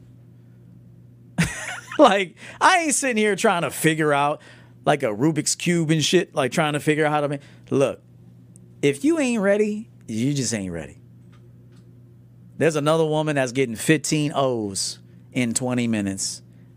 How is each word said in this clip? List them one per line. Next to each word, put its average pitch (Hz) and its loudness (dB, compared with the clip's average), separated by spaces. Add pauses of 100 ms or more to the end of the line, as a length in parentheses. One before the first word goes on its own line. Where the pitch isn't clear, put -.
(1400)
<laughs> 165 2 (500)
Like, 196 4 (240)
I 359 4
ain't 320 0
sitting 262 -2
here 214 0
trying 190 0
to 135 -4
figure 156 0
out, 147 0 (420)
like, 151 0
a - -2
Rubik's 135 0
Cube 170 0
and 156 2
shit, - 0
like, 135 -2
trying 151 0
to 147 -4
figure 151 2
out 147 0
how 151 0
to 143 -2
make, 143 -6 (280)
look, 127 0 (800)
if 139 0
you 330 2
ain't 240 0
ready, 208 0 (180)
you 117 -2
just 120 -2
ain't 95 -4
ready. 76 -10 (1600)
There's 151 2
another 156 2
woman 151 0
that's 127 0
getting 123 -2
fifteen 147 0
O's 117 -2 (320)
in 123 -2
twenty 123 -2
minutes. 101 -4 (340)